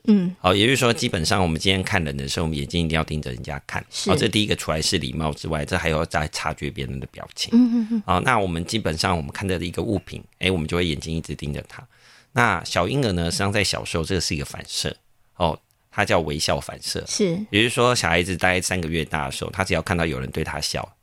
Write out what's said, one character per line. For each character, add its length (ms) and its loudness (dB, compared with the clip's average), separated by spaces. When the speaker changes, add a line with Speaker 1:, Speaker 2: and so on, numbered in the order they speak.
Speaker 1:
嗯。 340 4
Speaker 2:
好， 140 4
也 120 6
就 60 4
是 40 4
说， 180 4
基 140 0
本 180 0
上 160 4
我 60 4
们 120 0
今 120 2
天 100 2
看 220 0
人 120 -2
的 120 -4
时 120 -2
候， 60 2
我 40 0
们 80 -2
眼 100 -4
睛 180 0
一 20 0
定 80 0
要 80 2
盯 180 -4
着 100 -6
人 100 -8
家 240 -8
看。 240 -6
Speaker 1:
是。 200 -4
Speaker 2:
好， 60 6
这 120 2
第 160 2
一 20 2
个 100 0
除 160 -6
来 100 0
是 160 0
礼 160 -2
貌 200 0
之 140 -8
外， 180 -2
这 120 -2
还 120 0
要 160 2
再 220 -2
察 260 -4
觉 160 -6
别 160 -6
人 140 -6
的 80 -8
表 260 -16
情。 200 -6
Speaker 1:
嗯， 200 8
嗯， 180 2
嗯。 140 0
Speaker 2:
好， 140 2
那 180 4
我 80 2
们 200 0
基 120 -4
本 200 0
上 180 2
我 60 -2
们 100 -8
看 160 -6
到 100 0
的 80 -4
一 60 -4
个 100 -4
物 180 0
品， 220 -10
诶， 120 2
我 60 2
们 100 0
就 100 0
会 80 2
眼 140 -2
睛 160 -4
一 60 -2
直 120 -8
盯 200 -6
着 140 -6
它。 140 -18
那 300 2
小 240 0
婴 160 0
儿 100 2
呢， 120 0
实 60 0
际 60 -2
上 140 0
在 120 2
小 200 -2
时 140 -4
候 60 0
这 100 -2
个 80 2
是 140 -2
一 20 -4
个 80 -4
反 220 -12
射， 280 -4
哦， 200 0
它 140 0
叫 160 4
微 180 -2
笑 220 0
反 220 -10
射。 260 -6
Speaker 1:
是。 220 0
Speaker 2:
也 140 4
就 60 4
是 0 -
说， 260 4
小 140 0
孩 120 4
子 140 0
大 160 2
概 100 2
三 180 -2
个 80 -2
月 180 0
大 200 -2
的 60 -4
时 140 -6
候， 60 -6
他 120 -2
只 100 0
要 80 2
看 140 -2
到 100 2
有 140 -2
人 100 -6
对 140 -4
他 160 -6
笑， 280 -4